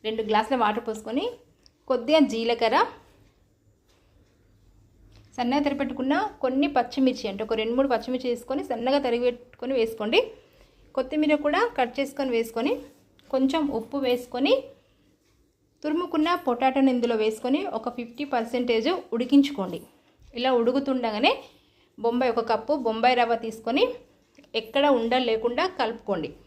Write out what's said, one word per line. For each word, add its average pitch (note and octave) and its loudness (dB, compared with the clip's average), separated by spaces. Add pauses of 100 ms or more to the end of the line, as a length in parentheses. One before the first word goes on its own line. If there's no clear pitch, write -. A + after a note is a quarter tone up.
రెండు A3 -4
గ్లాసుల A3 2
వాటర్ G#3+ 0
పోసుకొని A3 -4 (640)
కొద్దిగా B3+ 4 (120)
జీలకర్ర, A3+ 2 (2500)
సన్నగా B3+ 0
తరిగి C#4+ -2
పెట్టుకున్న B3+ -2 (300)
కొన్ని C4+ 2
పచ్చిమిర్చి, B3 0
అంటే G#3 -6
ఒక A3 -2
రెండు A#3 0
మూడు C4+ 2
పచ్చిమిర్చి B3+ -4
తీసుకొని C4 -6
సన్నగా B3+ 0
తరిగి A#3+ 0
పెట్టుకొని B3 -6
వేసుకోండి. A3+ 0 (760)
కొత్తిమీర D4+ 0
కూడా D#4+ 2 (160)
కట్ A#3+ -2
చేసుకొని C#4 -4
వేసుకొని A3+ -2 (600)
కొంచెం C4+ 2 (160)
ఉప్పు C#4 -6
వేసుకొని B3 0 (1300)
తురుముకున్న E4 0 (200)
పొటాటోని C4 4
ఇందులో A#3 0
వేసుకొని B3 0 (160)
ఒక A#3 -6
ఫిఫ్టీ B3+ -8 (100)
పర్సెంటేజ్ A#3+ 0 (240)
ఉడికించుకోండి. B3 2 (580)
ఇలా B3+ 2 (100)
ఉడుకుతుండగానే B3+ 2 (720)
బొంబాయి, A#3+ 2
ఒక A#3 0
కప్పు A3 0 (120)
బొంబాయి A3+ 2
రవ్వ A#3 2 (100)
తీసుకొని A#3 -2 (800)
ఎక్కడ C#4 0 (120)
ఉండలు A#3+ 0
లేకుండా A#3+ 0 (160)
కలుపుకోండి. A3 -4 (180)